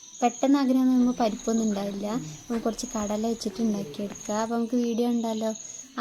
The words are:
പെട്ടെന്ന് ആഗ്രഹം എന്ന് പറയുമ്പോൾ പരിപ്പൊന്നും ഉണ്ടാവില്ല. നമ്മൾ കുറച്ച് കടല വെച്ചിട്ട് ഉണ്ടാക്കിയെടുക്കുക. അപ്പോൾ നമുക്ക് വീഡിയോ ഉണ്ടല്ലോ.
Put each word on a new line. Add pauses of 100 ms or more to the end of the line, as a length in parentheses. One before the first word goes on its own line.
(220)
പെട്ടെന്ന്
ആഗ്രഹം
എന്ന്
പറയുമ്പോൾ
പരിപ്പൊന്നും
ഉണ്ടാവില്ല. (340)
നമ്മൾ
കുറച്ച്
കടല (100)
വെച്ചിട്ട്
ഉണ്ടാക്കിയെടുക്കുക. (100)
അപ്പോൾ
നമുക്ക്
വീഡിയോ
ഉണ്ടല്ലോ. (500)